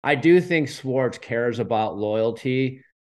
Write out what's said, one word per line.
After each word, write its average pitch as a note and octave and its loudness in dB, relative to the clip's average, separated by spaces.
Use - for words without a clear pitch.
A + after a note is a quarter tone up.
I D3 2
do E3+ 6
think E3 0
Schwartz C3 -2
cares A#2 -4
about G#2+ -2
loyalty, A#2 -2